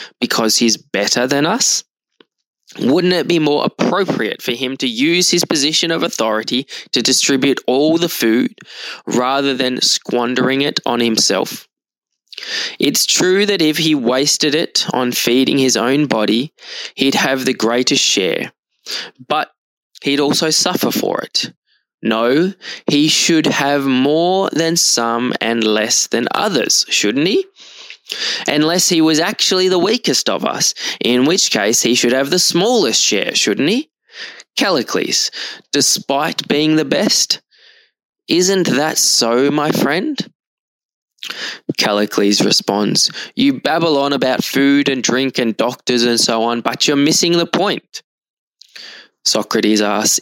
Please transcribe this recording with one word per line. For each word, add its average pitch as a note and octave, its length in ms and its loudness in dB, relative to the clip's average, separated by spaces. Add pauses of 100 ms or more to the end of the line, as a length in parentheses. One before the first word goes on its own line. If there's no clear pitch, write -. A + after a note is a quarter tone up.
(220)
because A2+ 360 0
he's A2+ 200 2
better G#2 480 -2
than C#3+ 200 0
us? - 380 -2 (960)
Wouldn't F3 340 2
it D#3+ 140 0
be F3 120 2
more D3 260 2
appropriate - 760 -2
for B2 120 -4
him C3 240 -6
to C3+ 100 -4
use D3+ 420 0
his F3 160 2
position D#3 460 -2
of E3 100 -2
authority A2+ 640 -2 (260)
to B2 120 -2
distribute C3 640 2
all D3 300 2
the E3+ 120 0
food - 460 0 (500)
rather C3+ 480 0
than B2+ 280 -2
squandering B2+ 800 0
it - 240 -2
on A#2+ 140 0
himself? G#2+ 680 0 (1120)
It's - 260 0
true F#3 400 2
that G3 160 0
if D#3 160 2
he D#3+ 160 2
wasted C3+ 640 2
it - 360 -2
on B2 200 0
feeding C3 480 2
his B2+ 180 2
own C3+ 300 2
body, A2+ 440 0 (440)
he'd C3+ 200 2
have C3 300 0
the C3 80 2
greatest B2 500 0
share, - 480 0 (760)
but D3+ 240 -2 (500)
he'd C#3 180 0
also D#3 300 0
suffer D#3+ 420 0
for - 300 -2
it. - 320 -6 (480)
No, B2 520 2 (340)
he D3 200 2
should D#3 380 2
have C#3 400 0
more D#3 680 2
than E3 240 0
some A#2 640 0
and A#2 240 0
less G#2+ 440 0
than A#2 260 -2
others, - 560 0
shouldn't B3+ 380 0
he? F#4+ 180 0 (1000)
Unless D#3+ 420 2
he E3+ 100 2
was D#3+ 200 4
actually F#3 500 0
the F3+ 100 2
weakest G3+ 500 0
of F#2+ 140 -2
us, - 300 -2 (260)
in B2 240 2
which D#3 260 2
case G#2+ 320 2
he B2 140 2
should A#2+ 160 2
have C#3 180 0
the F3 100 2
smallest F3 640 2
share, - 320 0
shouldn't B2 360 0
he? B3+ 200 -2 (680)
Callicles, - 760 -2 (400)
despite C#3+ 800 -2
being D#3 260 2
the D#3 80 2
best, - 560 0 (880)
isn't F3+ 400 2
that C#3+ 300 -2
so, B2 520 2
my D3 220 0
friend?" F#3+ 580 -2 (1500)
Callicles G#2 640 2
responds, - 680 0 (240)
"You C3+ 280 2
babble D#3+ 360 0
on C#3 140 0
about B2+ 320 0
food C#3 460 2
and C3 120 -2
drink B2+ 380 0
and A2+ 160 0
doctors A#2+ 480 -2
and A#2+ 160 2
so A2+ 240 0
on, A#2 160 0
but A#2 260 -2
you're D3 120 2
missing D#3+ 400 2
the E3+ 100 0
point." - 560 -4 (1200)
Socrates G#2+ 560 2
asks, G#2 400 0